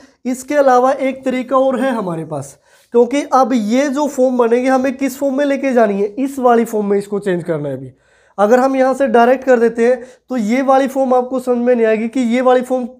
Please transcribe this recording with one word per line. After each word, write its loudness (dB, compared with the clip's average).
इसके -6
अलावा 4
एक -4
तरीका -2
और 0
है -2
हमारे -6
पास, -12
क्योंकि 2
अब 4
ये 0
जो -2
फॉर्म 0
बनेगी 2
हमें 0
किस -6
फॉर्म -2
में 0
लेके -2
जानी 2
है? 0
इस -6
वाली 2
फॉर्म -4
में 0
इसको -6
चेंज -4
करना -4
है -8
अभी। -14
अगर 4
हम 0
यहाँ 2
से 0
डायरेक्ट 4
कर 4
देते 0
हैं 0
तो -6
ये 0
वाली 4
फॉर्म -2
आपको -2
समझ -2
में 2
नहीं 0
आएगी 0
कि -4
ये 0
वाली 2
फॉर्म -4